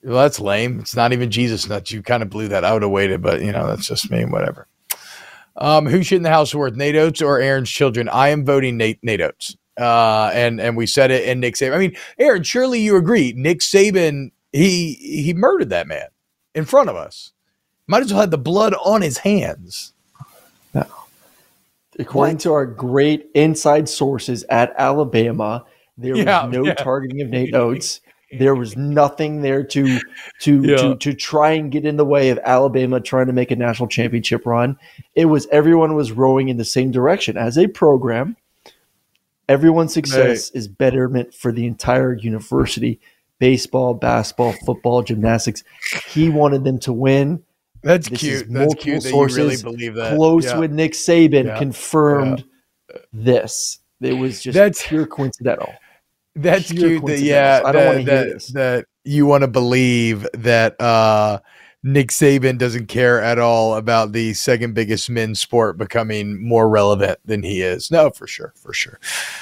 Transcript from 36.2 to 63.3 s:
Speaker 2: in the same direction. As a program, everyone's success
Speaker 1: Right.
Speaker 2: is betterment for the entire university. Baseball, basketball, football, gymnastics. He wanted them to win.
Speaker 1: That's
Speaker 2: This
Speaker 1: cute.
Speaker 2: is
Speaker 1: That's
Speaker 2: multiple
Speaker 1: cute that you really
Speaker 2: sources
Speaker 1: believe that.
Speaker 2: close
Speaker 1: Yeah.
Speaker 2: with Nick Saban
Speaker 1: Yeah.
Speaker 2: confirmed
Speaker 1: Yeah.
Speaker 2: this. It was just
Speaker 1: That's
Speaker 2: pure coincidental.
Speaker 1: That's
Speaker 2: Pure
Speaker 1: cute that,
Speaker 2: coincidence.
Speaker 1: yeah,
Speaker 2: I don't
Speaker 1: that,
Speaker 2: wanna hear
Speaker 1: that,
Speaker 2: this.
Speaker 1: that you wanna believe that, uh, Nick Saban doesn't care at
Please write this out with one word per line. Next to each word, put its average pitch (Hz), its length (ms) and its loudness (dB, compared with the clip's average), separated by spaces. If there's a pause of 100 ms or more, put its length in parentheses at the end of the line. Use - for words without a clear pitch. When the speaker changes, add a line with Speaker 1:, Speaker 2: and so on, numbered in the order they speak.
Speaker 2:
in 123 80 -4
the 113 80 -4
same 131 260 0
direction. 127 460 0
As 117 200 -2
a 185 100 6
program, 135 680 0 (1120)
everyone's 160 460 4
success 131 580 0
Speaker 1:
Right. 135 60 -10
Speaker 2:
is 107 100 -8
betterment 127 680 -2
for 120 200 -4
the 117 120 -2
entire 127 480 -2
university. 113 840 -4 (400)
Baseball, 127 540 2
basketball, 120 580 -2 (140)
football, 123 380 0
gymnastics. 113 600 -2 (460)
He 156 180 2
wanted 143 380 2
them 131 140 -2
to 131 120 -6
win. 139 500 0 (400)
Speaker 1:
That's 165 280 0
Speaker 2:
This 120 100 -8
Speaker 1:
cute. 147 140 -4
Speaker 2:
is 135 80 -4
Speaker 1:
That's 113 100 -12
Speaker 2:
multiple 143 320 0
Speaker 1:
cute 147 200 -4
that 131 60 -6
you 131 60 0
really 139 140 4
Speaker 2:
sources 131 340 -2
Speaker 1:
believe 117 320 -10
that. 113 220 -4
Speaker 2:
close 160 280 4
Speaker 1:
Yeah. 123 120 -2
Speaker 2:
with 160 140 -2
Nick 156 220 -2
Saban 156 520 4
Speaker 1:
Yeah. 107 120 -6
Speaker 2:
confirmed 139 840 0 (480)
Speaker 1:
Yeah. - 60 -18 (160)
Speaker 2:
this. 113 680 -2 (220)
It 127 160 -2
was 131 240 -6
just 131 160 -6
Speaker 1:
That's 202 280 2
Speaker 2:
pure 156 200 -2
coincidental. - 680 -6 (600)
Speaker 1:
That's 170 360 0
Speaker 2:
Pure 170 80 -6
Speaker 1:
cute 165 220 2
that, 139 60 -4
Speaker 2:
coincidence. 143 200 -2
Speaker 1:
yeah, 139 380 4
Speaker 2:
I 139 60 2
don't 147 100 4
Speaker 1:
that, 139 60 6
Speaker 2:
wanna 131 120 2
hear 127 60 -4 (200)
Speaker 1:
that, - 80 -8
Speaker 2:
this. - 160 -16
Speaker 1:
that 127 360 -2 (180)
you 143 220 2
wanna 139 220 4
believe 120 840 0
that, 117 460 0
uh, 110 600 2 (440)
Nick 135 260 0
Saban 131 500 2
doesn't 120 280 -4
care 123 340 2
at 117 180 0